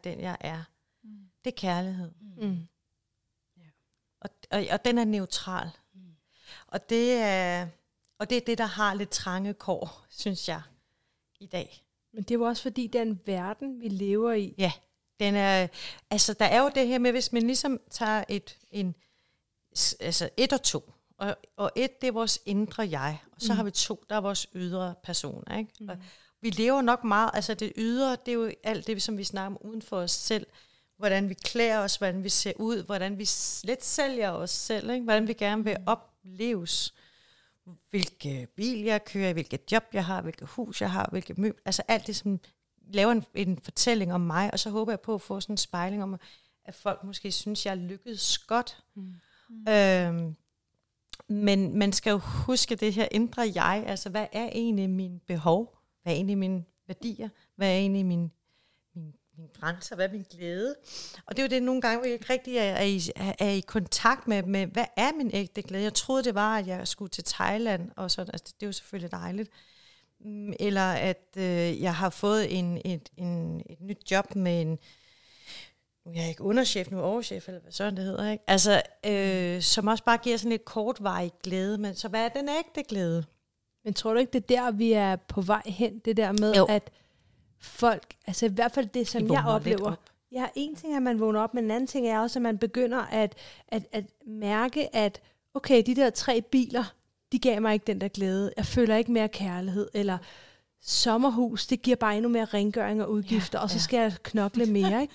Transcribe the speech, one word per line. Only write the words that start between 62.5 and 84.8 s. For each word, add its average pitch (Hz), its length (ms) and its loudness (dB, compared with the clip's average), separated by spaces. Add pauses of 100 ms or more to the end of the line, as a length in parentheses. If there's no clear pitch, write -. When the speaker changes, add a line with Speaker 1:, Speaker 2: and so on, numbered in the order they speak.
Speaker 1:
er, 226 60 4
er 196 200 2
i, 196 180 2 (140)
er, 190 240 -2
er 202 100 2
i 196 100 2
kontakt - 680 2
med, 202 160 2
med, 196 240 0
hvad 226 180 -2 (120)
er 262 200 4
min 254 160 -2
ægte 202 280 -4
glæde? 190 220 -4
Jeg 208 100 -2
troede, 262 300 2
det 226 120 0
var, 214 220 2
at 190 100 -4
jeg 185 200 -6
skulle 196 220 -6
til - 140 -8
Thailand, 196 720 -2
og 180 160 -4
sådan, 180 220 -4
altså, 170 140 -10
det, - 120 -20
det 208 60 -8
er - 20 -4
jo 196 60 -6
selvfølgelig 175 380 -10
dejligt. 180 380 -8 (720)
Mm, 208 400 -10
eller 190 320 2
at, 180 320 -2 (140)
øh, 175 440 0
jeg 175 140 0
har 180 140 0
fået 202 500 0
en, 175 260 -2
et, 175 320 -6
en, 170 520 -4
et 170 120 -20
nyt 196 300 -10
job 202 240 0
med 175 260 0
en, 160 160 -2 (1300)
nu 170 60 -16
er 165 40 -10
jeg 165 140 -4
ikke - 140 -8
underchef, 214 480 0
nu 190 60 -6
er 175 40 -4
jeg 175 100 0
overchef, 208 360 -6
eller 180 140 -14
hvad 175 100 -20
sådan 202 260 -4
det 190 80 -4
hedder, 202 260 -2
ikke? 208 160 -6
Altså, 196 340 8 (240)
øh, 185 560 0
som 208 260 4
også - 160 2
bare 233 140 6
giver 233 200 0
sådan 214 140 -2
lidt 220 140 -2
kortvarig 196 640 -2 (120)
glæde, 190 340 0
men 202 180 -4
så 220 120 -6
hvad 220 180 0
er 233 40 -2
den 285 200 -2
ægte 311 340 -4
glæde? 170 420 0 (580)
Speaker 3:
Men 214 100 -2
tror 220 200 0
du 233 60 4
ikke, 254 140 2
det 240 180 2
er 247 100 6
der, 247 100 0
vi 226 200 4